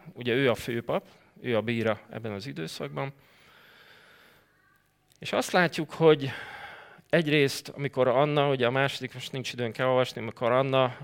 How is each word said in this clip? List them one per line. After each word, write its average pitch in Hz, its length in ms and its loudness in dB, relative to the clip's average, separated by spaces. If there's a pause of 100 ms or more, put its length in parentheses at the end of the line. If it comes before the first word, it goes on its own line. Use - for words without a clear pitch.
(120)
ugye 123 200 -2
ő 131 180 4
a 107 40 2
főpap, 120 520 -4 (340)
ő 123 160 -2
a 107 60 2
bíra 110 380 -2 (100)
ebben 113 220 -10
az 101 140 -10
időszakban, 143 640 -8 (2000)
és - 140 -10
azt - 200 -2
látjuk, 170 380 2
hogy 151 420 4 (840)
egyrészt, 147 540 2
amikor 131 400 0
Anna, 143 400 4
ugye 131 180 2
a 120 40 4
második, 135 440 -2
most - 180 -12
nincs 131 200 -6
időnk 117 260 -6
elolvasni, 127 420 2
amikor 117 320 -2
Anna, 131 500 2